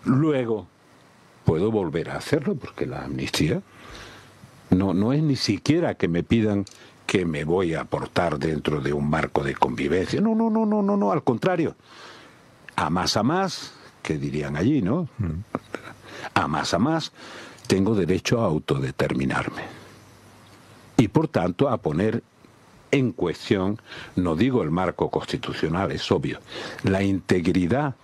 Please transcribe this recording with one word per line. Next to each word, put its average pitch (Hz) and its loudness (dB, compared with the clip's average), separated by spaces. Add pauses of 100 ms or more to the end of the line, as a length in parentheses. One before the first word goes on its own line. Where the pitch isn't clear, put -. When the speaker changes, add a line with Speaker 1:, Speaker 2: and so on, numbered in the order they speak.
Speaker 1:
Luego, 131 2 (800)
puedo 90 2
volver 85 -2
a 67 -6
hacerlo 156 0
porque - -8
la 64 -8
amnistía 139 0 (1040)
no, 95 4
no 107 2
es 156 2
ni 143 2
siquiera 139 0
que 92 0
me 85 2
pidan 107 2 (400)
que 92 2
me 76 -2
voy 85 2
a 73 -4
portar 80 -2
dentro 73 0
de 71 -2
un 73 -2
marco 76 0
de 69 -4
convivencia. - 0
No, 220 2
no, 226 2
no, 220 2
no, 208 0
no, 196 2
no, 202 0
al 165 -2
contrario. 147 0 (1000)
A 82 0
más 90 0
a 104 2
más, 175 -2 (300)
que 80 -2
dirían 71 -4
allí, 120 2
¿no? 135 0
Speaker 2:
Mm. 87 -4 (960)
Speaker 1:
A 82 2
más 73 -2
a 85 2
más, 156 0 (540)
tengo 98 2
derecho 95 2
a - 2
autodeterminarme. 67 -2 (1400)
Y 110 6
por 156 2
tanto, 90 2
a 107 0
poner 95 0 (680)
en 131 4
cuestión, 95 0 (360)
no 87 2
digo 120 2
el 76 -2
marco 87 0
constitucional, - -2
es - -6
obvio, - 0 (420)
la 95 2
integridad 95 2